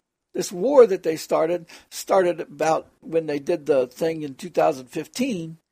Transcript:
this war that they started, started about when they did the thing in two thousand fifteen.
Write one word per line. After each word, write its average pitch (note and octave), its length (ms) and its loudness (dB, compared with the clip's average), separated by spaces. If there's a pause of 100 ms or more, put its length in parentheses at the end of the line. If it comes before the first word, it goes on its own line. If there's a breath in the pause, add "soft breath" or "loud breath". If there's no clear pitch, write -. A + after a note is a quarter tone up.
(340)
this F#3 180 -6
war A#3 340 6
that F3+ 180 -2
they D#3+ 120 -2
started, E3 500 -2 (240 loud breath)
started F3 520 0
about D3+ 440 -2 (140)
when D#3+ 260 -2
they C#3+ 120 -2
did D3+ 260 -4
the C#3 220 2
thing D#3+ 360 -4
in C#3 120 -10
two F3 160 -14
thousand D#3 360 0
fifteen. E3 720 -6 (160)